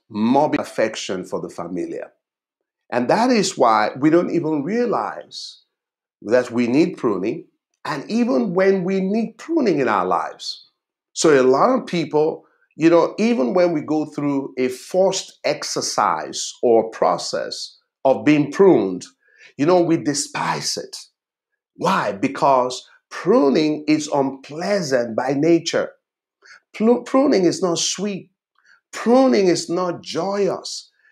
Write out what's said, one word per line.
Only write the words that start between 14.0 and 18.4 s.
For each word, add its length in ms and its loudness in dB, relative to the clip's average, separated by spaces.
through 540 -4
a 100 0
forced 760 -2
exercise 1160 -4
or 300 4
process 880 -4
of 200 2
being 260 2